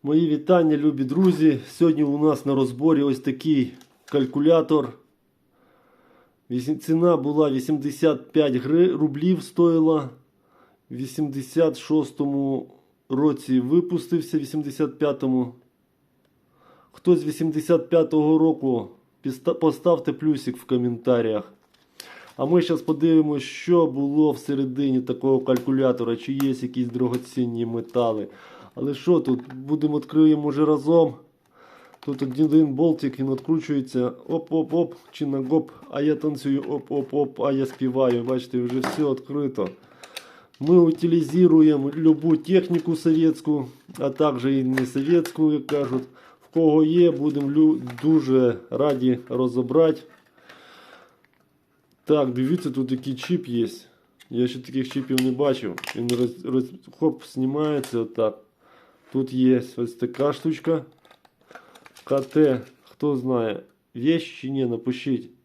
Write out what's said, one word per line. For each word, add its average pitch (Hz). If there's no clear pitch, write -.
Мої 156
вітання, 156
любі 143
друзі. 156
Сьогодні 160
у 143
нас 151
на 139
розборі 135
ось 135
такий 139
калькулятор. 147
Вісім-, 127
ціна 165
була 147
вісімдесят 139
п'ять 147
гри-, 156
рублів 156
стоїла. 160
В 123
вісімдесят 139
шостому 139
році 135
випустився, 165
вісімдесят 143
п'ятому. 131
Хто -
з 151
вісімдесят 156
п'ятого 160
року, 135
піста-, 135
поставте 165
плюсик 135
в -
коментарях. 120
А 135
ми 170
щас 165
подивимось, 151
що 170
було 143
всередині 135
такого 131
калькулятора, 127
чи 123
є 139
якісь 127
дорогоцінні 120
метали. 113
Але 135
що 165
тут, 127
будемо 147
відкриємо 151
уже 147
разом. 151
Тут 139
один, 135
один 156
болтик, 143
він 135
відкручується. 131
Оп-оп-оп, 165
чи -
на 139
гоп, 147
а 143
я 147
танцюю, 143
оп-оп-оп, 143
а 139
я 135
співаю. 127
Бачите, 123
вже 123
все 147
відкрито. 135
Ми 156
утилізуємо 160
любу 156
техніку 175
совєтську, 156
а 139
також 135
і 135
не 131
совєтську, 156
як 147
кажуть. 131
В -
кого 156
є, 170
будемо 143
лю-, 151
дуже 131
раді 127
розібрати. 131
Так, 143
дивіться, 135
тут 131
який 131
чіп 175
є. 120
Я 120
ще 127
таких 131
чіпів 131
не 131
бачив. 131
Він 120
роз-, 120
роз-, 131
хоп, 156
знімається 135
отак. 110
Тут 131
є 127
ось 120
така 135
штучка. 160
К 139
Т, 135
хто 147
знає, 120
є 147
чи -
ні, 135
напишіть. 120